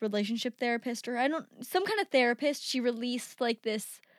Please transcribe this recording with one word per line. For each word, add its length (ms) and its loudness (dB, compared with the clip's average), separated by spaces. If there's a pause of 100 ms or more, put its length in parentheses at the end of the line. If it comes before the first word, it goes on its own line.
relationship 560 0
therapist 520 -2
or 100 -2
I 80 4
don't, 200 0 (200)
some 180 0
kind 160 0
of 80 0
therapist, 540 2
she 160 -2
released, 600 -2
like, 220 0
this 380 -4 (180)